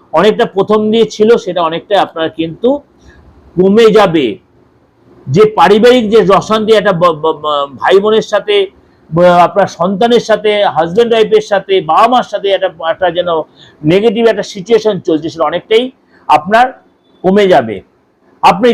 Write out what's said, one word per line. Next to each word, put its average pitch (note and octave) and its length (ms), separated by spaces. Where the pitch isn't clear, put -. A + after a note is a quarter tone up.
অনেকটা G3 320
প্রথম G3 340
দিয়ে A3+ 140
ছিল, G#3+ 320
সেটা F3+ 240
অনেকটাই E3 360
আপনার D#3+ 320
কিন্তু E3 400
কমে G3 360
যাবে। F3+ 340
যে D#3 160
পারিবারিক G#3+ 540
যে A3 100
অশান্তি, G#3+ 400
একটা G3 200
ব-, E3 300
ব-, D#3+ 200
ব-, C#3+ 320
ভাই F3 240
বোনের G#3+ 220
সাথে, G#3 340
ব-, F3 380
আপনার F#3+ 200
সন্তানের G3+ 520
সাথে, G#3 320
হাজব্যান্ড F3 500
ওয়াইফের G#3+ 280
সাথে, F#3+ 400
বাবা F3 260
মার A#3+ 160
সাথে G3 260
একটা, F#3 200
একটা F3 220
যেন F3 180
নেগেটিভ G3+ 420
একটা G#3 160
সিচুয়েশন G#3+ 560
চলছে, D#3 300
সেটা D#3 160
অনেকটাই A3 460
আপনার F#3 380
কমে G3 240
যাবে। A#2 340
আপনি G3 320